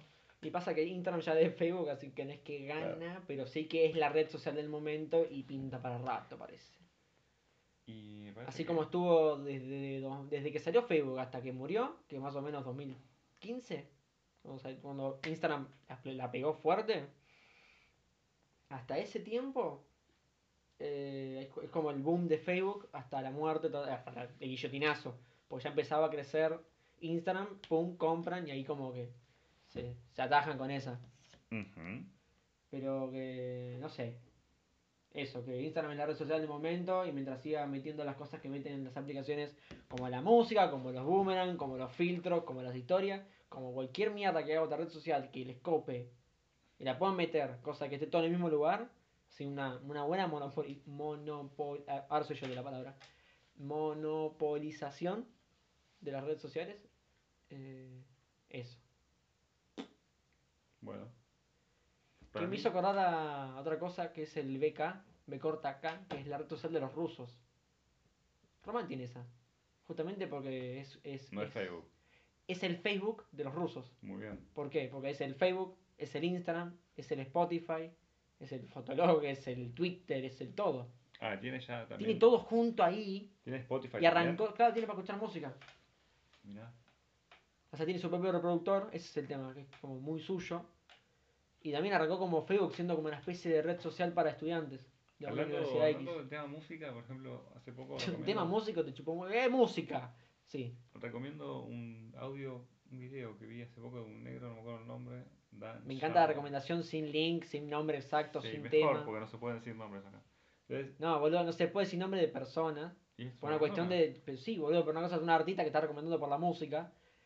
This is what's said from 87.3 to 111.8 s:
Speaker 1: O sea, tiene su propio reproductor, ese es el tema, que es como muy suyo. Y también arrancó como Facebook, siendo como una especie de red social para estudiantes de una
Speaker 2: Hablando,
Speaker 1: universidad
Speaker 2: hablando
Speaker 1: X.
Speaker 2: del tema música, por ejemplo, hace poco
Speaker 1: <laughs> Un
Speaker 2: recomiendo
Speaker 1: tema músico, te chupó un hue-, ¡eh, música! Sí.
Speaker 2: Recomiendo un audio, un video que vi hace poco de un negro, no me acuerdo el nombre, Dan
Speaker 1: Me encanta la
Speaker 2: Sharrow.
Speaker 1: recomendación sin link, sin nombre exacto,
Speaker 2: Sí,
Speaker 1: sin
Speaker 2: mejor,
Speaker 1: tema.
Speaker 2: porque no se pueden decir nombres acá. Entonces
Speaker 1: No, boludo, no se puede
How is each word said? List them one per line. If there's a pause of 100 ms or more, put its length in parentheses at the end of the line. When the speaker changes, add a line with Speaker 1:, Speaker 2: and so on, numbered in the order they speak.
Speaker 1:
O
sea,
tiene
su
propio
reproductor,
ese
es
el
tema,
que
es (140)
como
muy
suyo. (960)
Y
también
arrancó
como
Facebook,
siendo
como
una
especie
de
red
social
para
estudiantes (320)
de
una
Speaker 2:
Hablando,
Speaker 1:
universidad
Speaker 2:
hablando
Speaker 1:
X.
Speaker 2:
del
tema
música,
por
ejemplo,
hace
poco
Speaker 1:
<laughs>
Un
Speaker 2:
recomiendo
Speaker 1:
tema
músico,
te
chupó
un
hue-,
¡eh,
música! (320)
Sí. (200)
Speaker 2:
Recomiendo
un
audio, (260)
un
video
que
vi
hace
poco
de
un
negro,
no
me
acuerdo
el
nombre, (280)
Dan
Speaker 1:
Me
encanta
la
Speaker 2:
Sharrow.
Speaker 1:
recomendación
sin
link,
sin
nombre
exacto,
Speaker 2:
Sí,
Speaker 1:
sin
Speaker 2:
mejor,
Speaker 1:
tema.
Speaker 2:
porque
no
se
pueden
decir
nombres
acá. (460)
Entonces
Speaker 1:
No,
boludo,
no
se
puede